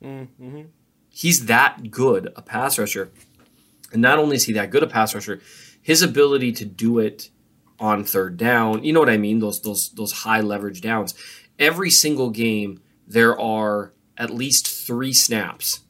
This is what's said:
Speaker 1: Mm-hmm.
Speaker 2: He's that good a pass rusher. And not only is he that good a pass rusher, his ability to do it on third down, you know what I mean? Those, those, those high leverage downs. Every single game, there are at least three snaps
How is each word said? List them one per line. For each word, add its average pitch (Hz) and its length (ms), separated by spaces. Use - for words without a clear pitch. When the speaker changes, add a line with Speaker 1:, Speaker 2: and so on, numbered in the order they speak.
Speaker 1:
Mm-hmm. 135 600
Speaker 2:
He's 165 380
that 113 440
good 107 460
a - 60
pass 123 360
rusher. 101 320
And 113 100
not 135 160
only 147 180
is 117 80
he 113 80
that 101 180
good 135 120
a 160 40
pass 110 280
rusher, 101 260
his 160 200
ability 139 500
to 107 120
do 113 340
it - 320
on 104 260
third 95 320
down, 113 480
you 151 80
know 160 80
what 135 80
I 110 80
mean? 107 240
Those, 104 220
those, 101 280
those 107 220
high 110 280
leverage 101 400
downs. 107 340
Every 165 320
single 135 400
game, 107 500
there 113 320
are 107 520
at 113 140
least - 560
three 131 260
snaps - 760